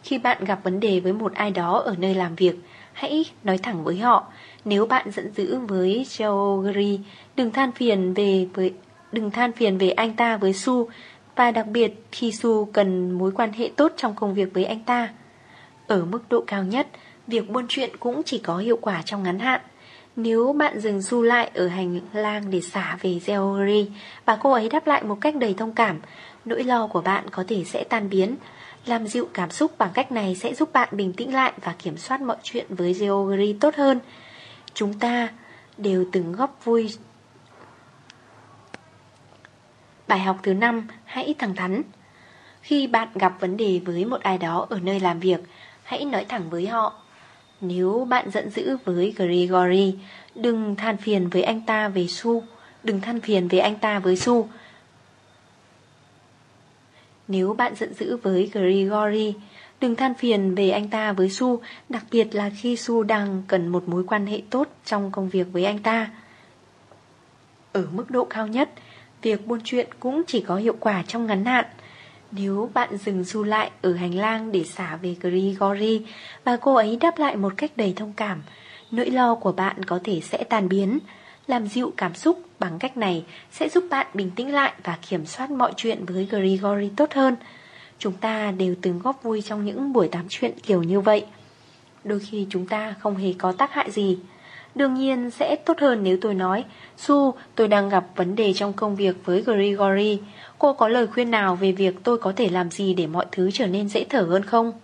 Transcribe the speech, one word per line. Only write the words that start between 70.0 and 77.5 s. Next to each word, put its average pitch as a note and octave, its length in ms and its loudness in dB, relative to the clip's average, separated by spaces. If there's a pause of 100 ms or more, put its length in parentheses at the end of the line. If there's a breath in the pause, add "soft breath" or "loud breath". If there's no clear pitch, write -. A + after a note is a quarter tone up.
chỉ A3 140 0
có F3+ 140 -4
hiệu A3 240 0
quả G3 280 0
trong A#3 180 -4
ngắn G3+ 200 0
hạn. B3 200 2 (640 loud breath)
Nếu G3 420 -2
bạn A#3+ 240 0
dừng G3 280 -2
Sue G#3 220 -4
lại G#3+ 240 0 (100)
ở F3+ 120 2
hành F3 220 -2
lang A3 360 -2
để F3+ 120 0
xả E3 320 -8
về F3 260 -6
Gregory G3 800 0 (420 loud breath)
và A#3+ 140 2
cô C4+ 180 4
ấy A3+ 260 4
đáp E4+ 180 2
lại C#4+ 160 0
một G3 220 0